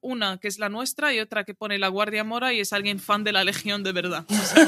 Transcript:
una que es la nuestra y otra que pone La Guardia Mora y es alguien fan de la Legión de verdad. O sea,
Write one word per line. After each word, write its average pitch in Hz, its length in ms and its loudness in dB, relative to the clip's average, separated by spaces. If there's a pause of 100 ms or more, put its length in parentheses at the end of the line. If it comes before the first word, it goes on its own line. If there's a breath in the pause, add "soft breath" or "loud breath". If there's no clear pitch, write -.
una 214 360 -2
que 208 120 -8
es 202 100 -8
la 208 80 -2
nuestra 254 460 -2
y 220 80 0
otra 214 240 -4
que 208 80 -12
pone 208 260 -4
La 196 80 2
Guardia 208 380 -2
Mora 240 260 -2
y 226 80 0
es 202 140 -2
alguien 202 260 -2
fan 208 240 0
de 214 80 0
la 196 140 4
Legión 202 380 -2
de 190 100 -2
verdad. 175 360 -4
O 208 40 0
sea, 214 340 6